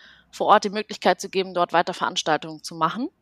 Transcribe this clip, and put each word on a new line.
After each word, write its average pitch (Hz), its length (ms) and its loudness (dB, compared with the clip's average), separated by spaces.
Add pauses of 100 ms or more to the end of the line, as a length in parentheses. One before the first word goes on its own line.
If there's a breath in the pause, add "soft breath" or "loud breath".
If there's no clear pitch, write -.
(300 soft breath)
vor 160 180 -2
Ort 208 160 8
die 202 60 -2
Möglichkeit 202 500 0
zu 196 100 -12
geben, 190 240 -4
dort 175 180 0
weiter 175 220 2
Veranstaltungen 160 680 -4
zu - 120 -12
machen. 170 340 -2 (120)